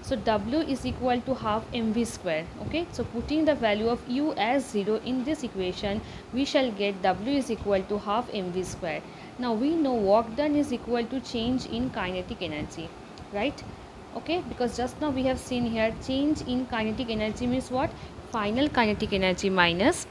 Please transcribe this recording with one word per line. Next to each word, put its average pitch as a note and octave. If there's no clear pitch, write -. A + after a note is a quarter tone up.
So -
W A3
is C4+
equal B3
to C4
half A3
M A3+
V A#3
square. E3
Okay, E4
so -
putting C#4
the D4+
value A3
of A#3+
U C#4
as B3
zero G#3
in B3+
this D4
equation, G3
we C4
shall C4
get G3+
W G3
is B3+
equal G3+
to G#3
half G#3+
M F3+
V F#3
square. D#3+
Now B3
we B3+
know C#4+
work A3
done D4
is D4
equal A#3
to B3
change A#3+
in B3
kinetic F#3
energy, D#3
right? G#3+
Okay, D#4+
because A#3
just A#3+
now D4+
we C4
have C4
seen B3
here A3+
change C#4+
in B3+
kinetic A3
energy G#3+
means B3+
what? B3+
Final A#3
kinetic G#3+
energy F#3+
minus F#3